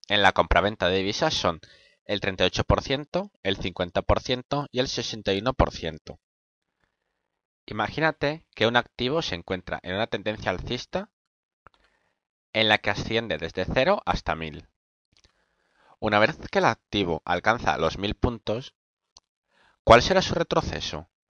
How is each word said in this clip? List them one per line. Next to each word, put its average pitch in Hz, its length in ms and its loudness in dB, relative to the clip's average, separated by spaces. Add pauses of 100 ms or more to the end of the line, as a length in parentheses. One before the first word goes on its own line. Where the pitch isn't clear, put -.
en 101 160 2
la 92 80 6
compraventa 90 560 2
de 92 100 2
divisas 107 380 0
son 82 260 -2 (440)
el 101 140 -2
treinta 95 260 0
y - 20 4
ocho - 160 -2
por - 180 2
ciento, 151 480 -4 (140)
el 98 140 -2
cincuenta 90 440 -4
por - 200 0
ciento 135 500 -4
y 123 80 -4
el 131 80 0
sesenta 110 460 -4
y 95 40 0
uno 120 160 -2
por - 180 2
ciento. - 480 -10 (1500)
Imagínate 147 760 -4 (120)
que 110 100 0
un 120 120 2
activo 123 440 -2
se - 140 -6
encuentra 87 480 -6
en 92 100 -6
una 107 140 -2
tendencia 107 420 -4
alcista 123 600 -6 (1400)
en 110 160 2
la 107 100 4
que - 100 -6
asciende 107 480 -4
desde 82 340 -6
cero 165 320 2
hasta - 300 -2
mil. 78 340 -10 (1300)
Una 107 180 4
vez 107 180 6 (160)
que - 60 2
el 185 80 4
activo 98 580 0
alcanza 90 540 0
los 80 220 0
mil 101 160 -4
puntos, 117 580 -4 (1080)
¿cuál 113 180 10
será 185 220 2
su - 100 -4
retroceso? - 760 -4 (220)